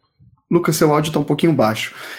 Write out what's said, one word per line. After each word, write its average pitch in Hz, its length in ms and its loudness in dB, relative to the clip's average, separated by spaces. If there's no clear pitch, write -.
Lucas, 170 240 2
seu 156 180 2
áudio 151 200 0
tá 156 60 0
um 147 40 0
pouquinho 156 300 2
baixo. 110 420 -2